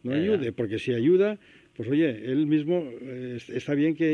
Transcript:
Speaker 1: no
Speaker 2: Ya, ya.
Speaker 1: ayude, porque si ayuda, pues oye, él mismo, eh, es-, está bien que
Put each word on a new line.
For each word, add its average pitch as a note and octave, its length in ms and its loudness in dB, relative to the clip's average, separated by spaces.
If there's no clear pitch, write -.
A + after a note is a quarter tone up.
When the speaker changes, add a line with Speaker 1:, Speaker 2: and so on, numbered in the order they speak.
Speaker 1:
no B2 80 -4
Speaker 2:
Ya, C#3 80 -2
ya. E3 60 2
Speaker 1:
ayude, E3+ 280 0
porque A2 280 -4
si C3 120 -2
ayuda, F#3 460 4
pues G#2+ 120 -8
oye, D3+ 220 2
él B2 380 -2
mismo, D3+ 420 0
eh, B2+ 340 -10
es-, - 140 -12
está C#3+ 240 -4
bien D3+ 200 2
que D#3+ 200 0